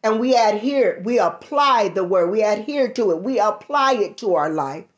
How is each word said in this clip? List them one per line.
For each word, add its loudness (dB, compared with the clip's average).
and 0
we 2
adhere, 2
we 0
apply 0
the -2
word, 2
we 0
adhere -2
to 0
it, 0
we -2
apply 0
it -4
to -2
our 0
life, -6